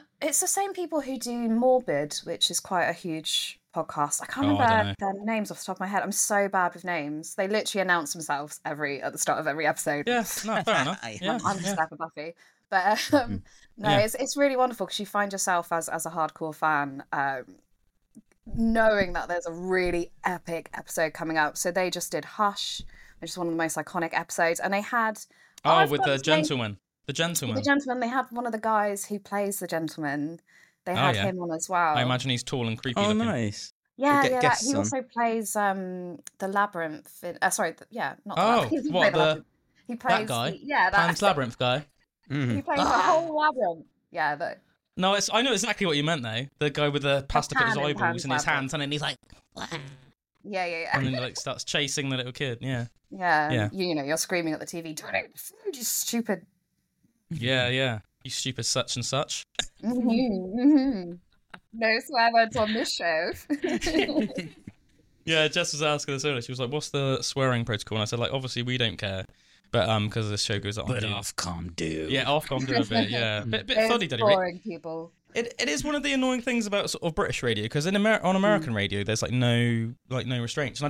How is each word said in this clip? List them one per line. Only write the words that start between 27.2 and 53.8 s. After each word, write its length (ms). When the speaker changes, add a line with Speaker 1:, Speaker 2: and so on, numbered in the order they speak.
Speaker 1:
The 80
gentleman. 380
They 60
had 220
one 160
of 60
the 80
guys 460
who 140
plays 400
the 80
gentleman. 720
They 80
Speaker 2:
Oh, 20
Speaker 1:
had 200
Speaker 2:
yeah. 80
Speaker 1:
him 160
on 120
as 180
well. 280
Speaker 2:
I 60
imagine 260
he's 140
tall 240
and 100
creepy 240
Speaker 3:
Oh, 120
Speaker 2:
looking. 60
Speaker 3:
nice. 540
Speaker 1:
Yeah, 160
Speaker 3:
We'll 100
get 80
Speaker 1:
yeah, 60
that, 60
Speaker 3:
guests 240
Speaker 1:
he 60
Speaker 3:
on. 40
Speaker 1:
also 240
plays, 540
um, 640
the 100
Labyrinth. 760
In, 180
uh, 80
sorry, 240
th-, 160
yeah, 240
not 120
the 60
Speaker 2:
Oh, 40
Speaker 1:
Labyrinth. 220
<laughs> 0
He 80
doesn't 160
Speaker 2:
what, 80
Speaker 1:
play 80
the 80
Speaker 2:
the, 80
Speaker 1:
Labyrinth. 200
He 80
plays 240
Speaker 2:
that 80
guy? 240
Speaker 1:
the, 120
yeah, 280
that 160
Speaker 2:
Pan's 140
Labyrinth 360
guy? 280
Speaker 3:
Mm-hmm. 280
Speaker 1:
He 40
plays 160
the 80
Speaker 2:
Ah. 160
Speaker 1:
whole 340
Labyrinth. 500
Yeah, 240
that. 260
Speaker 2:
No, 200
it's, 180
I 80
know 100
exactly 360
what 100
you 60
meant, 180
though. 240
The 100
guy 200
with 120
the 260
pasta 280
put 100
his 100
Speaker 1:
Pan 100
in 40
Speaker 2:
eyeballs 120
Speaker 1:
Pan's 240
Speaker 2:
in 60
his 140
Speaker 1:
Labyrinth. 0
Speaker 2:
hands, 280
and 100
then 80
he's 100
like, 140
Speaker 1:
Yeah, 100
yeah, 240
yeah. 260
Speaker 2:
and 140
then, 60
like, 240
starts 260
chasing 460
the 80
little 140
kid. 300
Yeah. 240
Speaker 1:
Yeah, 400
Speaker 2:
Yeah. 220
Speaker 1:
you, 140